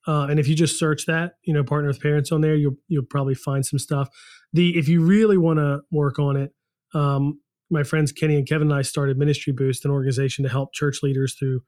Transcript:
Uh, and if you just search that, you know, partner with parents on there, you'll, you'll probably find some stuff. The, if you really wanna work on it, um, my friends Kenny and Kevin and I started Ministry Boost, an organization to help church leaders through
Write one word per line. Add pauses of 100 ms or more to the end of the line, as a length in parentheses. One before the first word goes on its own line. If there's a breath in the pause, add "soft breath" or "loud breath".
Uh,
and
if
you
just
search
that, (100)
you
know,
partner
with
parents
on
there,
you'll, (120)
you'll
probably
find
some
stuff. (440 loud breath)
The,
if
you
really
wanna (100)
work
on
it, (400)
um, (300)
my
friends
Kenny
and
Kevin
and
I
started
Ministry
Boost,
an
organization
to
help
church
leaders
through